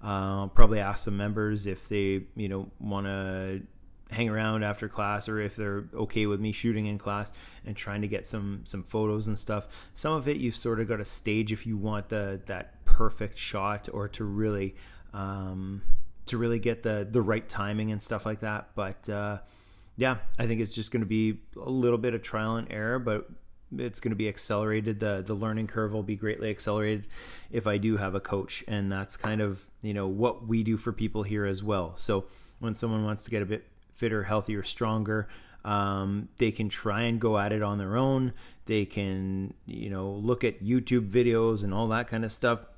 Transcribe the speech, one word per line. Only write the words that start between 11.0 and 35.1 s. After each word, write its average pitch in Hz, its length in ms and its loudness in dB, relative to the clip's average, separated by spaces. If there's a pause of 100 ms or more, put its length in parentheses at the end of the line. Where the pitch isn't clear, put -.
stage 107 460 -2
if 104 140 -6
you 110 120 -4
want 104 320 -4
the, 98 360 -4
that - 400 -10
perfect - 540 12
shot, 104 520 -4
or 101 180 -6
to 110 140 -8
really, 101 520 -2 (380)
um, 98 680 -6 (460)
to 123 100 -2
really 117 220 0
get 113 240 -2
the, 104 260 -2
the 113 140 4
right 107 260 0
timing 107 420 -2
and 107 80 -2
stuff 104 260 -6
like 107 160 -4
that. 107 340 -6
But, 98 340 -6
uh, 104 300 -4 (560)
yeah, 127 220 0 (200)
I - 80 4
think 113 160 0
it's 110 120 -4
just 107 180 -6
gonna 113 140 0
be 110 340 0 (160)
a - 140 -10
little 123 280 2
bit 117 160 0
of 110 80 -4
trial 110 360 -2
and - 140 -8
error, 110 280 -4
but 110 300 -4 (460)
it's 123 240 -6
gonna 110 160 -2
be 107 120 -2
accelerated. 107 720 -2
The, 101 260 -2
the 110 80 -4
learning 110 320 -2
curve 110 260 -2
will 107 120 -4
be 104 120 -4
greatly 107 360 -4
accelerated 107 560 -2 (420)
if 113 160 -4
I 104 140 2
do 107 180 2
have 95 160 -2
a 98 60 0
coach. - 480 -6
And 101 240 -2
that's 98 260 -6
kind 107 240 -2
of, 98 240 -4 (160)
you 107 140 -4
know, 98 120 -2
what 113 380 -2
we 113 160 2
do 110 160 0
for 107 160 -4
people 107 300 -2
here 104 240 -2
as 95 160 -4
well. 92 340 -2
So 98 280 0 (340)
when 110 160 -4
someone 110 280 -2
wants 107 200 -4
to - 80 -10
get 107 100 -2
a 98 60 -2
bit 104 180 -6 (300)
fitter, 110 280 -2
healthier, 104 400 -2
stronger, 107 640 -2 (360)